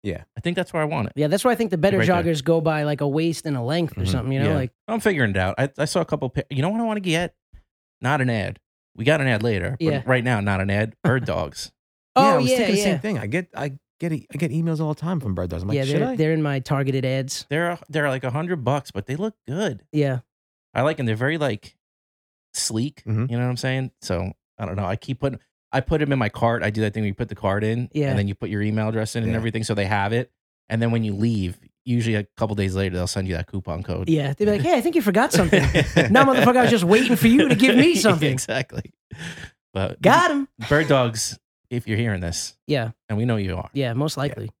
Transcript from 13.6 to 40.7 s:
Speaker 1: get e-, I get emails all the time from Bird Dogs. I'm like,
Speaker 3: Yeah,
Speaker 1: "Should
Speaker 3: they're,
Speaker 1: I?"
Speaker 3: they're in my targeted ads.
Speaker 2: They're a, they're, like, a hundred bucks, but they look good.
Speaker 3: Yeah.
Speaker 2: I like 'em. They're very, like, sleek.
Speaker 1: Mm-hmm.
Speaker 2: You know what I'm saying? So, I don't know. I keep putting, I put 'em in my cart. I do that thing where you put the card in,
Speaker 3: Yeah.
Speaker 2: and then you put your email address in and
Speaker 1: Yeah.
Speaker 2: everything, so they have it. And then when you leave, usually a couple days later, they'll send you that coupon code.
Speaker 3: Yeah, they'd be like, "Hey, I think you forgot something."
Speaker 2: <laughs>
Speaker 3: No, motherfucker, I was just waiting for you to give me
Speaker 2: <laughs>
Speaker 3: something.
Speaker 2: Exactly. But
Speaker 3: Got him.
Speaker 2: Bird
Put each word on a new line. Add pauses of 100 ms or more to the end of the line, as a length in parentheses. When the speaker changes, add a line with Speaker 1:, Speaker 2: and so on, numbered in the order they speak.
Speaker 1:
get
e-,
I
get
emails
all
the
time
from
Bird
Dogs.
I'm
like,
Speaker 3:
Yeah,
Speaker 1:
"Should
Speaker 3:
they're,
Speaker 1:
I?"
Speaker 3:
they're
in
my
targeted
ads.
Speaker 2:
They're
a, (100)
they're,
like,
a
hundred
bucks,
but
they
look (120)
good. (100)
Speaker 3:
Yeah. (560)
Speaker 2:
I
like
'em.
They're
very,
like, (800)
sleek.
Speaker 1:
Mm-hmm.
Speaker 2:
You
know
what
I'm
saying? (100)
So, (260)
I
don't
know.
I
keep
putting, (320)
I
put
'em
in
my
cart.
I
do
that
thing
where
you
put
the
card
in,
Speaker 3:
Yeah.
Speaker 2:
and
then
you
put
your
email
address
in
and
Speaker 1:
Yeah.
Speaker 2:
everything,
so
they
have
it. (380)
And
then
when
you
leave, (280)
usually
a (140)
couple
days
later,
they'll
send
you
that
coupon
code.
Speaker 3:
Yeah,
they'd
be
like,
"Hey,
I
think
you
forgot
something."
Speaker 2:
<laughs> (380)
Speaker 3:
No,
motherfucker,
I
was
just
waiting
for
you
to
give
me
Speaker 2:
<laughs>
Speaker 3:
something.
Speaker 2:
Exactly. (800)
But
Speaker 3:
Got
him. (220)
Speaker 2:
Bird